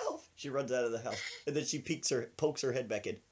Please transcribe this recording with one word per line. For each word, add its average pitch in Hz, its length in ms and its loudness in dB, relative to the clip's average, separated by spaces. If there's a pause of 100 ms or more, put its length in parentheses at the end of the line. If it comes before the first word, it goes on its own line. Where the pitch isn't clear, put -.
off. - 280 -6
She - 120 -8
runs 135 240 0
out 123 120 4
of 117 80 2
the 113 80 0
house. 113 200 -4 (260)
And 143 80 0
then 143 100 4
she 151 160 0
peeks 156 300 -2
her, 120 260 0
pokes 147 260 2
her 131 100 2
head 123 160 0
back 104 180 0
in. - 140 -2 (100)